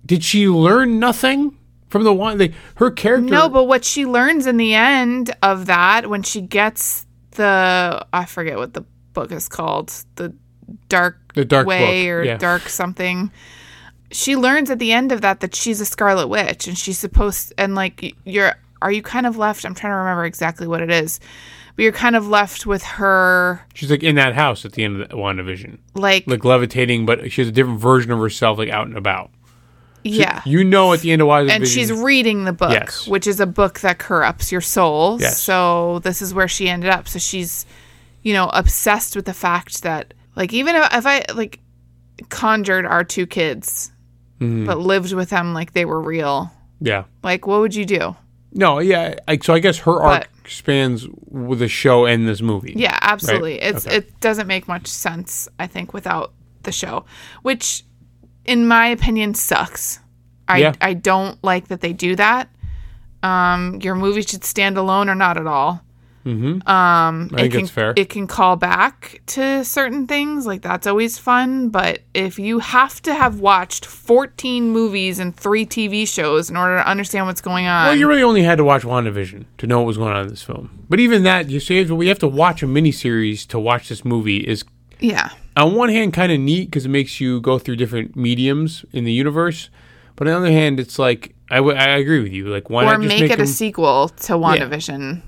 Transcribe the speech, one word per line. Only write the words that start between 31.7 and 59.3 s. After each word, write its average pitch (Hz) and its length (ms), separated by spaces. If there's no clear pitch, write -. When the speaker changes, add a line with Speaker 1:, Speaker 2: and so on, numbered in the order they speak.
Speaker 2:
reading 226 540
the 185 60
book, 170 200
Speaker 1:
Yes. - 340
Speaker 2:
which 196 220
is 196 100
a 196 80
book 185 320
that 180 220
corrupts - 500
your 180 100
soul. 175 600
Speaker 1:
Yes. - 200
Speaker 2:
So 175 600
this 180 200
is 190 140
where 185 140
she 185 200
ended 180 220
up. 180 160
So - 140
she's, 175 440
you 214 100
know, 190 220
obsessed - 600
with 196 120
the 185 80
fact - 500
that, 160 300
like, 190 180
even 269 220
if, 320 80
if 240 140
I, 277 160
like, 220 280
conjured 196 580
our 170 180
two 180 240
kids, - 640
Speaker 1:
Mm-hmm. 117 240
Speaker 2:
but 156 140
lived 185 340
with 185 160
them 175 240
like 165 220
they 175 100
were 160 160
real, 156 500
Speaker 1:
Yeah. 104 240
Speaker 2:
like, 180 240
what 202 140
would 214 140
you 208 100
do? 175 320
Speaker 1:
No, 165 240
yeah. 170 380
Like, 156 160
so - 80
I 165 60
guess 170 220
her 170 200
arc 151 280
Speaker 2:
But - 80
Speaker 1:
spans 131 560
with 127 320
the 117 100
show 123 380
and 117 200
this 104 140
movie. 113 340
Speaker 2:
Yeah, - 280
absolutely. 202 540
Speaker 1:
Right? - 80
Speaker 2:
It's, 202 220
Speaker 1:
Okay. - 100
Speaker 2:
it - 240
doesn't 214 260
make 190 200
much 175 200
sense, - 600
I 180 80
think, 180 260
without 180 400
the 196 100
show, - 320
which, - 420
in 240 200
my 233 200
opinion, 220 480